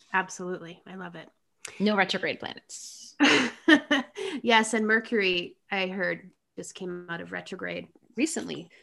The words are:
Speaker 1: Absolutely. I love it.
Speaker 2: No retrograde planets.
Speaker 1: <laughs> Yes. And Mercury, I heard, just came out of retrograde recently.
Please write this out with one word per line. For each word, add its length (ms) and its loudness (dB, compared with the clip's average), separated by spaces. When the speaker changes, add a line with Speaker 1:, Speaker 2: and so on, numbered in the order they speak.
Speaker 1:
Absolutely. 720 -4
I 80 -16
love 200 -14
it. 140 -18
Speaker 2:
No 160 2
retrograde 440 0
planets. 800 -14
Speaker 1:
<laughs> 60 8
Yes. 300 4
And 120 2
Mercury, 720 2
I 160 0
heard, 420 -4
just 200 -14
came 340 -10
out 120 -8
of 100 -14
retrograde 560 -8
recently. 540 -4